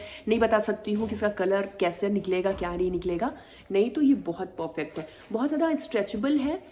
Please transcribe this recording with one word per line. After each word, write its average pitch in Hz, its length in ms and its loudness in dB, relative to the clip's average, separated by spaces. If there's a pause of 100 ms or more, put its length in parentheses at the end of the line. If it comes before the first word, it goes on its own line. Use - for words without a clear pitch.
(280)
नहीं 220 120 2
बता 220 200 4
सकती 214 340 -2
हूँ 214 140 0
कि 214 80 -6
इसका 208 140 0
color 196 400 0 (100)
कैसे 185 300 0
निकलेगा, 185 420 0
क्या 175 240 -4
नहीं 180 160 2
निकलेगा। 180 400 -2 (400)
नहीं 202 180 4
तो 311 120 0
ये 277 120 8
बहुत 185 340 -4
perfect 160 500 -6
है, 156 100 -8 (240)
बहुत 226 160 0
ज़्यादा 311 280 2
stretchable 247 640 0
है, 285 340 -2